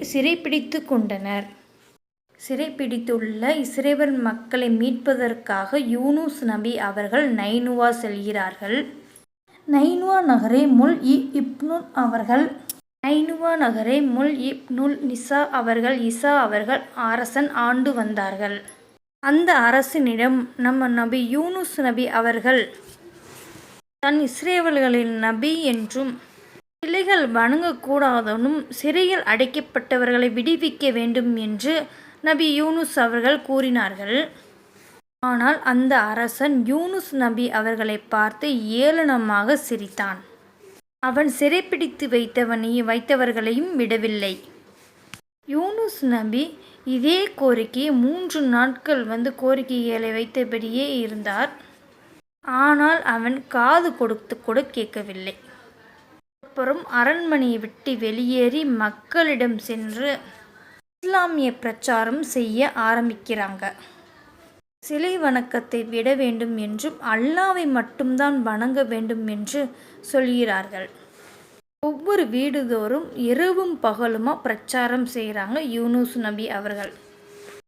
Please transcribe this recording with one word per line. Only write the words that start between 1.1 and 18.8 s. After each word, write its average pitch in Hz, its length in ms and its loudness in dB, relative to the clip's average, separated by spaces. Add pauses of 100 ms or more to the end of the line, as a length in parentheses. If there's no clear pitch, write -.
சிறைப்பிடித்துள்ள 240 1160 -4
இஸ்ரேல் 277 640 0
மக்களை 240 520 -2
மீட்பதற்காக 233 1200 0
யூனுஸ் 285 540 0
நபி 226 380 -2
அவர்கள் 208 540 0
நைனுவா 240 560 2
செல்கிறார்கள். 208 880 -4 (880)
நைனுவா 359 540 4
நகரை 254 460 4
முல் 269 360 6
இ 262 120 6 (180)
இப்னு 302 440 -4 (160)
அவர்கள், 233 520 2 (580)
நைனுவா 311 540 0
நகரை 233 440 0
முல் 277 380 0
இப்னுல் 269 680 -2
நிசா 277 440 -2
அவர்கள், 233 500 0
இசா 233 400 2
அவர்கள் 214 420 0 (140)
அரசன் 240 600 -2
ஆண்டு 247 380 2
வந்தார்கள். 202 640 -4 (680)